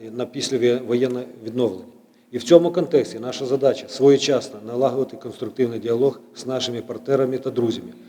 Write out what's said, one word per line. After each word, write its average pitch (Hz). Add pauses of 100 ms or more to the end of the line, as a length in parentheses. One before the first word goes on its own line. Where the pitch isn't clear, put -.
(120)
на 120
післявоєнне 123 (220)
відновлення. 110 (400)
І 123
в 120
цьому 170
контексті 151
наша 123
задача 131
своєчасно 135
налагодити 127
конструктивний 117
діалог 117 (160)
з -
нашими 120
партнерами 131
та 135
друзями, 120 (160)